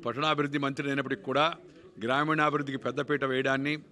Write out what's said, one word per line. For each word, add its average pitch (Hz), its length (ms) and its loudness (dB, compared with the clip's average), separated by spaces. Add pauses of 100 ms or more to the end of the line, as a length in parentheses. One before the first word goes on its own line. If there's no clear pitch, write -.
పట్టణాభివృద్ధి 143 520 0
మంత్రి 143 300 -2
అయినప్పటికీ 135 360 -2
కూడా 143 300 2 (500)
గ్రామీణాభివృద్ధికి 147 760 2
పెద్దపీట 131 460 -2
వేయడాన్ని 135 540 0 (140)